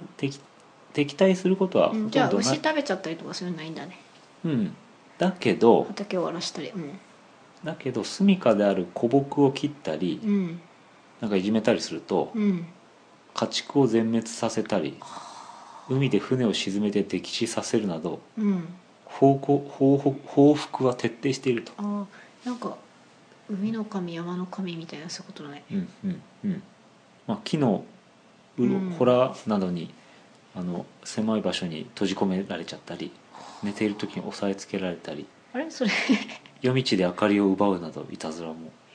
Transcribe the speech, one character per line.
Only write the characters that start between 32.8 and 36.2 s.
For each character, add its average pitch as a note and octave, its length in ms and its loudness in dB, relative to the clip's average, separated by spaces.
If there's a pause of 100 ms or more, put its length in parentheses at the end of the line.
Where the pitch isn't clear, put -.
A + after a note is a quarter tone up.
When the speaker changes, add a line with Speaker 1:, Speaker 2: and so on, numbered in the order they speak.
Speaker 1:
た C#3+ 120 -12
り、 - 160 -8 (200)
Speaker 2:
は - 80 -18
あ。 - 40 -18 (180)
Speaker 1:
寝 G#2 100 -4
て G#2+ 120 -2
い G#2+ 40 2
る G2+ 60 -2
時 - 220 -8
に F2+ 100 -6
押 F#2+ 60 -8
さ G2+ 160 -4
え G2 60 0
つ - 120 -12
け G2+ 120 -6
ら F#2 120 -4
れ F2 60 -6
た - 180 -10
り、 D3 120 -10 (260)
Speaker 2:
あ B3 60 -6
れ？ D#4+ 120 -6
そ - 140 -4
れ。 G3+ 60 2 (720)